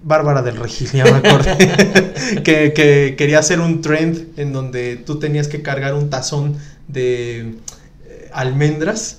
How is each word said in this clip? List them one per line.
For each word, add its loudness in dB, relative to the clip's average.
Bárbara 2
del -4
Regil, -8
ya 2
me 8
acordé, 4
<laughs> 2
que, 4
que 4
quería 4
hacer 0
un 0
trend -2
en -6
donde -6
tú -8
tenías -2
que -8
cargar -4
un -2
tazón -4
de, -4
eh, -20
almendras -2